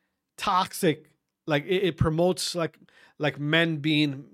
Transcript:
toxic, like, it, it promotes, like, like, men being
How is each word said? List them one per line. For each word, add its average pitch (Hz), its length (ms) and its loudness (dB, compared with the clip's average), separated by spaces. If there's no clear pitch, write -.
toxic, - 760 0
like, 147 200 0
it, 185 180 0
it 170 140 -2
promotes, 170 580 0
like, 165 240 -6
like, 147 180 -2
men 160 400 0
being 147 460 0